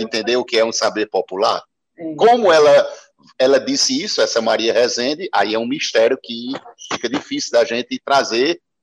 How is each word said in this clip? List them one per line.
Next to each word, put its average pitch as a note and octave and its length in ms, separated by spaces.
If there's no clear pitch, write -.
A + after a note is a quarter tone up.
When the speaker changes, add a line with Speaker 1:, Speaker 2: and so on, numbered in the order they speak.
Speaker 1:
entender A2+ 180
o A#2+ 80
que A#2 140
é A2 60
um A2+ 80
saber G#2+ 340
popular? G2 560
Speaker 2:
É. D#3+ 200
Speaker 1:
Como G#3+ 360
ela, D3 360
ela C3 220
disse C3+ 420
isso, G#3 180
essa A2+ 200
Maria A2 320
Rezende, B2 600
aí G#2 220
é A2 40
um A2+ 100
mistério B2+ 540
que A#2+ 300
fica - 160
difícil C#3 440
da A#2 120
gente A#2+ 400
trazer, E3 560